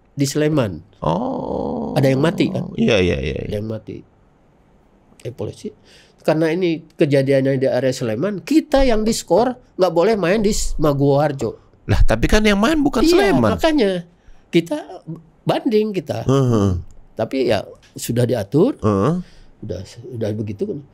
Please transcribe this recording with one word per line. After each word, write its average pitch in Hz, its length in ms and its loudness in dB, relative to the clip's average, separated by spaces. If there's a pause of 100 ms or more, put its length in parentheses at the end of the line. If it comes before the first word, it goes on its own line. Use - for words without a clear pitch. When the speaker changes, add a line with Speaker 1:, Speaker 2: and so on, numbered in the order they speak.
(100)
Speaker 1:
di 143 140 -4
Sleman. 139 560 -2 (200)
Speaker 2:
Oh. - 920 -4
Speaker 1:
Ada 135 160 2
yang 131 120 2
mati 151 280 0
kan? - 260 -6
Speaker 2:
Iya, 117 240 2
iya, 90 200 2
iya, 67 180 -4
iya. - 100 -8
Speaker 1:
Ada 104 100 -6
yang 107 120 -6
mati. 110 280 -10 (1200)
Eh, 123 120 -12
polisi. - 360 -10 (520)
Karena 160 280 0
ini 170 380 -2
kejadiannya 135 760 2
di 131 80 2
area 127 240 0
Sleman, 135 480 -4
kita 277 420 2
yang 220 220 2
diskor 226 480 0 (240)
nggak 175 160 2
boleh 180 240 2
main 190 240 0
di 202 100 2
S-, - 260 -2
Maguwo 139 440 2
Harjo. 139 400 -2 (240)
Speaker 2:
Lah, 104 160 2
tapi 113 240 4
kan 214 160 4
yang 214 160 4
main 277 240 2
bukan 285 240 2
Speaker 1:
Iya, 320 80 4
Speaker 2:
Sleman. 349 400 4
Speaker 1:
makanya 214 560 0 (400)
kita 226 560 -4 (380)
banding 220 500 0
kita. 127 320 -6
Speaker 2:
Heeh. 113 560 2 (320)
Speaker 1:
Tapi 113 240 -6 (100)
ya 107 220 -2 (240)
sudah 123 320 -2
diatur, 123 560 0
Speaker 2:
Heeh. 104 400 0 (400)
Speaker 1:
udah, 95 200 -10 (340)
udah 113 180 -4
begitu 107 320 -8
kan. 208 140 -6 (160)